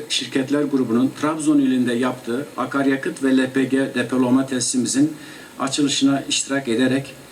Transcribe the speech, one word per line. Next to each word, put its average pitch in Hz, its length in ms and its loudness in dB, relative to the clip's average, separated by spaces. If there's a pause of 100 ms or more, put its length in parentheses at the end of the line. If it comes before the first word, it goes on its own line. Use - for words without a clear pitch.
Şirketler 135 540 0
Grubu'nun 127 480 2 (100)
Trabzon 151 380 2
ilinde 127 340 2
yaptığı 127 520 -2 (120)
akaryakıt 135 680 -2
ve 131 140 4
L 131 140 2
P 135 120 2
G 135 320 0
depolama 127 520 2
tesisimizin 127 640 0 (460)
açılışına 135 720 2
iştirak 135 380 -4
ederek 127 460 0 (180)